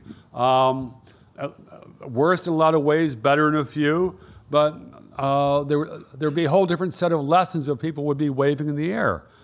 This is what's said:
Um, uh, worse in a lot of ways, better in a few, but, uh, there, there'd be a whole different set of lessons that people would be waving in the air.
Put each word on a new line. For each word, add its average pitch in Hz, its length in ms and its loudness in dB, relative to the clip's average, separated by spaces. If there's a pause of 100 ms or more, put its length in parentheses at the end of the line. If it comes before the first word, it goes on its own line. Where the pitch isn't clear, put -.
(340)
Um, 131 600 0 (420)
uh, 143 120 -10 (580)
worse 156 400 0
in 170 60 -2
a - 20 0
lot 160 180 4
of 156 80 2
ways, 151 320 2
better 143 360 2
in 151 60 2
a 151 100 -2
few, 160 520 -2 (320)
but, 151 260 2 (420)
uh, 143 460 0
there, 147 240 -2 (300)
there'd 151 160 -2
be 165 120 0
a 143 40 0
whole 185 160 4
different 175 280 -2
set 175 180 -2
of 156 120 0
lessons 160 440 0
that 147 80 -2
people 147 300 -6
would 147 120 0
be 147 120 0
waving 143 380 0
in 147 80 -4
the 156 160 -4
air. 123 340 -2 (180)